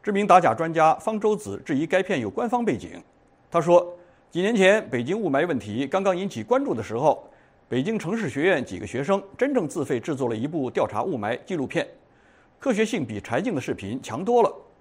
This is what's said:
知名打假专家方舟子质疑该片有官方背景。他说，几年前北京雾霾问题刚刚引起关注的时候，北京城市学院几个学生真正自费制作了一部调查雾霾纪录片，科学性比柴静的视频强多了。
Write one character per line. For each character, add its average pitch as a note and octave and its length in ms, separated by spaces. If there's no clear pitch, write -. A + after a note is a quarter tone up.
知 G#3 120
名 G3+ 120
打 F3+ 160
假 B2 140
专 E3 180
家 D#3+ 280
方 A3 180
舟 G#3+ 160
子 G3 320
质 D3+ 80
疑 C#3 100
该 F#3 160
片 F#3 200
有 G#2 100
官 A#3 180
方 A#3+ 160
背 D3+ 140
景。 - 240
他 E3+ 100
说， E3+ 340
几 E3+ 100
年 G#3+ 160
前 F#3+ 320
北 B2 160
京 F#3 160
雾 F#3+ 80
霾 C#3 180
问 D3+ 120
题 A2 280
刚 F#3+ 160
刚 F#3+ 140
引 F#3+ 100
起 A2+ 160
关 C4 220
注 B3 80
的 A2+ 100
时 G#2+ 140
候， C#3 340
北 B2 140
京 G#3+ 160
城 F#3 180
市 G3+ 140
学 C#3 140
院 E3+ 200
几 F#2 140
个 - 80
学 C3 180
生 G3 180
真 C#4 160
正 G3+ 160
自 D#3 160
费 B2 160
制 C#3+ 160
作 C3 100
了 A#2 80
一 A2 120
部 D3 240
调 D3 160
查 G#2+ 160
雾 D#3 160
霾 G#2+ 260
纪 G3 100
录 C3+ 120
片， - 200
科 C4+ 140
学 G#3 100
性 B3 220
比 G#2+ 160
柴 A#2+ 220
静 A3 120
的 C3+ 60
视 A#2+ 140
频 G#2+ 280
强 C3+ 220
多 A#3+ 180
了。 - 80